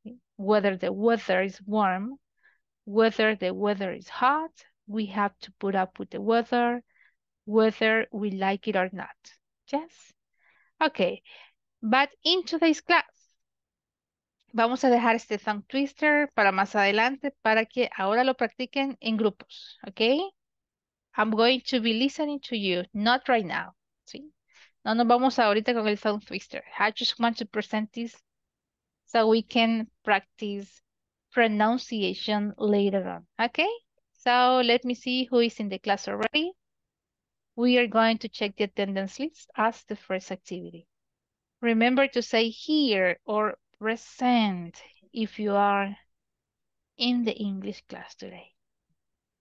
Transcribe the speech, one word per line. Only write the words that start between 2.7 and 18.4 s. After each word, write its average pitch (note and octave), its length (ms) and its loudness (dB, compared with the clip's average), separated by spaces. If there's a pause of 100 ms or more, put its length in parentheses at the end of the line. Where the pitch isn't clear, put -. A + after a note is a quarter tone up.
whether A3 500 2
the F#3 200 -4
weather G3 400 -4
is - 160 -16
hot, D4+ 420 0 (360)
we G#3 180 -4
have G3+ 340 -2
to - 180 -20
put G3 160 -4
up F#3 260 -4
with F#3+ 100 -12
the F3 100 -10
weather, A#3+ 640 -2 (600)
whether A3 680 2
we G#3 200 -4
like F#3+ 360 -4
it G3+ 80 -2
or F#3 160 0
not. F3+ 240 -14 (560)
Yes? D#4+ 420 -8 (680)
Okay. - 400 0 (600)
But B3+ 280 2 (160)
in F4 180 2
today's E4 380 0
class, E4+ 240 2 (1500)
vamos A#3 300 2
a C4+ 60 4
dejar A#3 260 4
este A3 220 -6
tongue G#3 320 -6
twister D4 680 0
para G3+ 160 4
más F#3+ 240 -2
adelante A3 560 2 (100)
para A3 240 2
que A#3+ 320 -2
ahora G#3+ 280 2
lo C4 80 2
practiquen B3+ 640 -4